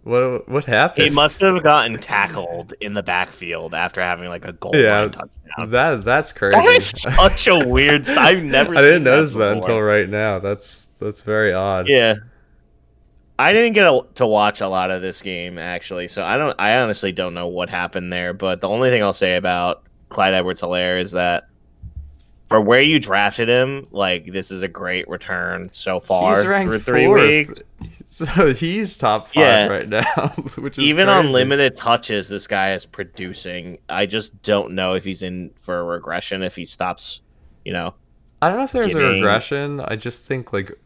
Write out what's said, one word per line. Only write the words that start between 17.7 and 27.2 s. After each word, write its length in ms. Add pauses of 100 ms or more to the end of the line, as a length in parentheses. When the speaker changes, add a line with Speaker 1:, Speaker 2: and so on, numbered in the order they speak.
Speaker 2:
happened 420
there, 200
but 280
the 80
only 220
thing 120
I'll 100
say 240
about 480 (240)
Clyde 260
Edwards-Helaire 640
is 120
that 320 (1040)
for 140
where 180
you 180
drafted 500
him, 440
like, 400
this 180
is 120
a 60
great 380
return 640
so 300
far 340
Speaker 1:
He's 120
ranked 260
Speaker 2:
through 80
three 240
Speaker 1:
fourth. 180